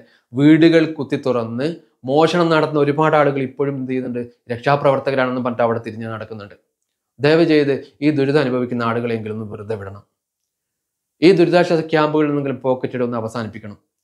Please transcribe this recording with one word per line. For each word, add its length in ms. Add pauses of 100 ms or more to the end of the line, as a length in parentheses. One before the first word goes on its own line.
(340)
വീടുകൾ 520
കുത്തി 320
തുറന്ന് 500 (380)
മോഷണം 440
നടത്തുന്ന 300
ഒരുപാട് 360
ആളുകൾ 260
ഇപ്പോഴും 340
എന്ത് 160
ചെയ്യുന്നുണ്ട്, 300 (280)
രക്ഷാപ്രവർത്തകരാണെന്ന് 920
പറഞ്ഞിട്ട് 220
അവിടെ 220
തിരിഞ്ഞ് 220
നടക്കുന്നുണ്ട്. 480 (640)
ദയവ് 260
ചെയ്ത് 280 (280)
ഈ 80
ദുരിതം 320
അനുഭവിക്കുന്ന 420
ആളുകളെങ്കിലും 520
ഒന്ന് 140
വെറുതെ 260
വിടണം. 280 (1200)
ഈ 100
ദുരിതാശ്വാസ 540
ക്യാമ്പുകളിൽ 440
നിന്നെങ്കിലും 320
പോക്കറ്റ് 360
ഇട 60
ഒന്ന് 140
അവസാനിപ്പിക്കണം. 600 (260)